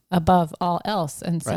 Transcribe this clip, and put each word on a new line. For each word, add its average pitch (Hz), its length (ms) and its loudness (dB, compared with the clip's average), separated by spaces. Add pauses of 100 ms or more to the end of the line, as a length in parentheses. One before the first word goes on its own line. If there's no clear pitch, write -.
(120)
above 175 500 4
all 175 240 0
else. 175 360 -4
And 165 200 -2
so - 160 -6